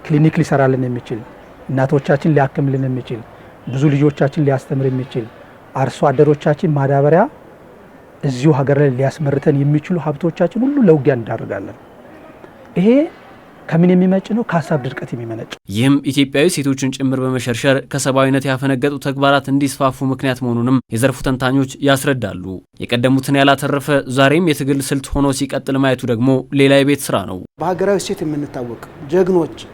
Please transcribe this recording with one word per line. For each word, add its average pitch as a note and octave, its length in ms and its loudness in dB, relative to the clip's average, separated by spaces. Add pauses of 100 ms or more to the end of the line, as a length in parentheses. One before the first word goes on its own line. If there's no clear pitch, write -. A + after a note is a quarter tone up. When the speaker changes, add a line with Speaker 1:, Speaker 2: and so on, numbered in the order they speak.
Speaker 1:
ክሊኒክ D#3 360 2
ሊሰራልን C3+ 460 2
የሚችል፣ B2 360 -6 (480)
እናቶቻችን C#3+ 640 0
ሊያክምልን C3+ 520 0
የሚችል፣ B2+ 360 -6 (460)
ብዙ C3+ 220 -2
ልጆቻችን C#3+ 540 2
ሊያስተምር C3+ 420 -2
የሚችል፣ B2+ 400 -4 (500)
አርሶ C3 300 -2
አደሮቻችን D3 680 2
ማዳበሪያ C#3 520 4 (1000)
እዚሁ C3+ 280 2
ሀገር C3+ 280 2
ላይ C#3+ 100 4
ሊያስመርተን C#3 680 0
የሚችሉ D3 420 0
ሀብቶቻችን E3 600 -2
ሁሉ C#4+ 200 0
ለውጊያ D3+ 320 4
እንዳደርጋለን። A2 640 -8 (1000)
ይሄ F3+ 120 2 (800)
ከምን E3+ 220 4
የሚመጭ F#3 400 2
ነው? A3+ 140 -2
ከሀሳብ D#3+ 360 -2
ድርቀት - 300 -8
የሚመነጭ። A2+ 400 -10 (180)
Speaker 2:
ይህም B2+ 280 2 (100)
ኢትዮጵያዊ C#3 440 0
ሴቶችን C#3 440 -4
ጭምር C3 260 -2
በመሸርሸር B2+ 580 -2 (100)
ከሰብአዊነት C3+ 580 0
ያፈነገጡ C3+ 540 -2
ተግባራት C#3 480 0
እንዲስፋፉ C3+ 580 -2
ምክንያት C3 340 -2
መሆኑንም A#2+ 380 0 (120)
የዘርፉ B2 320 0
ተንታኞች C3+ 500 0 (120)
ያስረዳሉ። C3 600 0 (360)
የቀደሙትን C3 580 0
ያላተረፈ C#3 500 0 (220)
ዛሬም C#3 380 2
የትግል C#3 340 0
ስልት C3+ 260 -4
ሆኖ C#3+ 260 0
ሲቀጥል C3+ 440 -4
ማየቱ C3 280 0
ደግሞ A#2+ 240 0 (240)
ሌላ C#3 220 4
የቤት C#3 280 2
ስራ A#2 200 -2
ነው። F#2 160 -8 (180)
Speaker 3:
በሀገራዊ F#3 420 0
እሴት - 220 -6
የምንታወቅ C#3+ 600 -8 (260)
ጀግኖች፣ F3 500 0 (160)